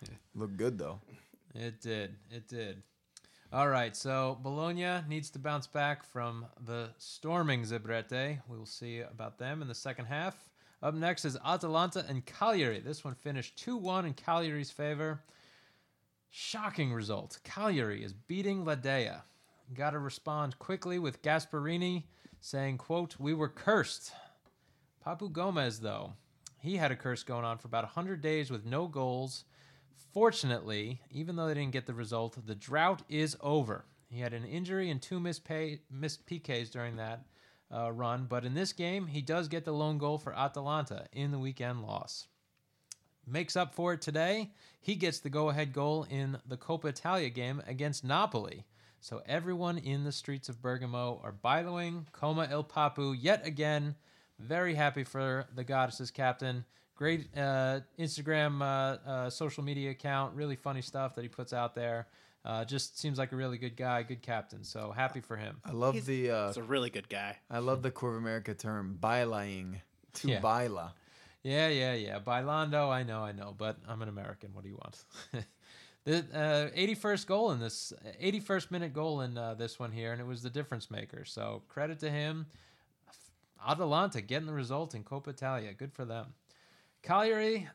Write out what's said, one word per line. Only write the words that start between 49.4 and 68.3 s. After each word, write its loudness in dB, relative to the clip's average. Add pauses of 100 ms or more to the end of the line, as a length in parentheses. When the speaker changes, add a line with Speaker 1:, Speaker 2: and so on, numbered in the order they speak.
Speaker 1:
in 0
the 0
streets -6
of -8
Bergamo 0
are -6 (120)
bailoing 2
Como 2
Il 0
Papu 2
yet 4
again. 2 (440)
Very 0
happy 4
for 0
the -4
goddess's 2
captain. 2 (320)
Great, 2
uh, 4 (180)
Instagram, 2
uh, 2
uh, 0
social -2
media 0
account. 0
Really -2
funny -2
stuff -2
that -4
he -4
puts -10
out 0
there. -2 (360)
Uh, 0
just -4
seems 0
like 0
a -2
really -2
good -6
guy, 2
good -8
captain. -4
So -6
happy 0
for -6
him. -6
Speaker 2:
I -6
love 4
Speaker 3:
He's -2
Speaker 2:
the, 2
uh, 4
Speaker 3:
he's -2
a -4
really 0
good -6
guy. -4 (140)
Speaker 2:
I -2
love 2
the 0
Curva -2
America -2